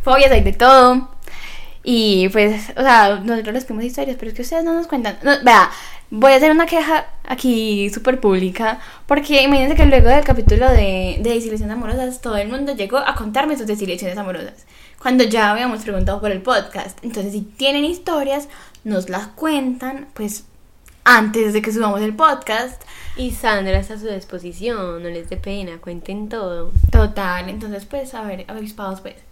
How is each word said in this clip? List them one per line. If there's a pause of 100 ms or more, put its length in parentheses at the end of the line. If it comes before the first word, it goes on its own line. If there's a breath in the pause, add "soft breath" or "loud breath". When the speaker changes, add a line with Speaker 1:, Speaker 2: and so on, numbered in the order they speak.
Speaker 1:
fobias
hay
de
todo. (720 loud breath)
Y,
pues,
o
sea,
nosotros
les
pedimos
historias,
pero
es
que
ustedes
no
nos
cuentan.
No, (120)
vea, (400 loud breath)
voy
a
hacer
una
queja (200)
aquí
súper
pública, (280 loud breath)
porque
imagínense
que
luego
del
capítulo
de,
de
desilusiones
amorosas,
todo
el
mundo
llegó
a
contarme
sus
desilusiones
amorosas, (340 soft breath)
cuando
ya
habíamos
preguntado
por
el
podcast.
Entonces,
si
tienen
historias, (360 loud breath)
nos
las
cuentan,
pues, (600)
antes
de
que
subamos
el
podcast. (340 loud breath)
Speaker 2:
Y
Sandra
está
a
su
disposición,
no
les
dé
pena,
cuenten
todo. (200)
Speaker 1:
Total,
entonces,
pues,
a
ver,
avispados,
pues. (160)